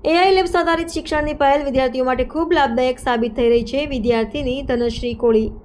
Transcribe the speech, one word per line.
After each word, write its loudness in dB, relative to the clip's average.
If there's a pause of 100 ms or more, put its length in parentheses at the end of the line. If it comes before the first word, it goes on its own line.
એ 2
આઈ 4
લેબ્સ 2
આધારિત 0
શિક્ષણની -4
પહેલ 2
વિદ્યાર્થીઓ 0
માટે 0
ખૂબ -4
લાભદાયક 0
સાબિત -2
થઈ 2
રહી 4
છે. -2
વિદ્યાર્થીની -2
ધનશ્રી -2
કોળી. 2 (140)